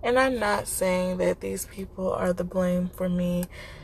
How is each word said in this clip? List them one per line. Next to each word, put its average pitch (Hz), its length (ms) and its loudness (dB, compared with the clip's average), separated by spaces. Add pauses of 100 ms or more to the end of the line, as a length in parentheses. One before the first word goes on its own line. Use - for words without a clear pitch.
And 240 160 4
I'm 262 200 4
not 208 280 0
saying 185 520 0
that 180 240 2
these 190 240 -4
people 190 440 -6
are 185 220 2
the 180 120 0
blame 180 440 2
for 185 220 -2
me 180 340 0 (400)